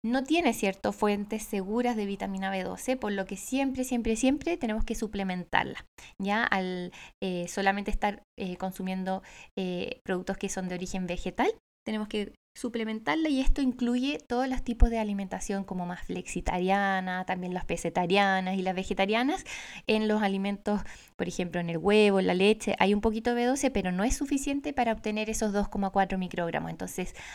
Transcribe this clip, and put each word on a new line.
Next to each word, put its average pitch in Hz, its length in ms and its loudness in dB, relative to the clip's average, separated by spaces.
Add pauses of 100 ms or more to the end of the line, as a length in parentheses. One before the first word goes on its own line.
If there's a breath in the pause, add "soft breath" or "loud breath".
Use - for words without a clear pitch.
no 254 220 0
tiene, 302 300 4
¿cierto?, 196 380 0
fuentes 208 500 0
seguras 220 540 0
de 208 100 -2
vitamina 190 440 -4
B 190 120 -2
doce, 185 340 -2
por 208 160 -4
lo 196 140 -2
que 196 100 -8
siempre, 262 480 -2
siempre, 226 320 0
siempre 294 400 2
tenemos 220 300 0
que 226 80 -4
suplementarla, 190 920 -2 (340 loud breath)
¿ya? 202 260 0
Al, 185 480 -2 (300 loud breath)
eh, 180 260 -2
solamente 196 420 0
estar, 208 320 -2 (160)
eh, 180 180 -6
consumiendo, 190 680 -4 (360 loud breath)
eh, 180 440 -4
productos 190 360 -4
que 196 100 -4
son 185 220 -4
de 180 60 -4
origen 185 300 -4
vegetal, 180 460 0 (320)
tenemos 214 240 -4
que 208 240 -4 (240)
suplementarla, 233 720 -2
y 262 120 2
esto 269 220 6
incluye 247 560 0 (100)
todos 254 200 0
los 254 140 -2
tipos 233 280 4
de 226 80 0
alimentación 196 680 -2
como 185 220 -4
más 180 160 -8
flexitariana, 185 1200 0
también 185 280 -4
las 180 120 -2
pescetarianas 185 920 2
y 185 60 0
las 185 120 0
vegetarianas, 208 680 2 (420 loud breath)
en 214 220 2
los 214 140 2
alimentos, 202 600 0 (340 loud breath)
por 170 120 -2
ejemplo, 175 320 -2
en 170 80 -2
el 170 100 -2
huevo, 202 420 6
en 185 60 2
la 180 80 4
leche, 202 440 4
hay 196 160 6
un 208 60 2
poquito 226 300 0
de 240 60 2
B 240 100 2
doce, 269 240 2
pero 190 220 0
no 185 120 0
es 269 120 2
suficiente 277 560 -2
para 233 200 0
obtener 214 380 -4
esos 220 220 0
dos 202 160 2
coma 196 220 -2
cuatro 190 260 2
microgramos. 170 540 -2
Entonces, 180 440 -6 (200 loud breath)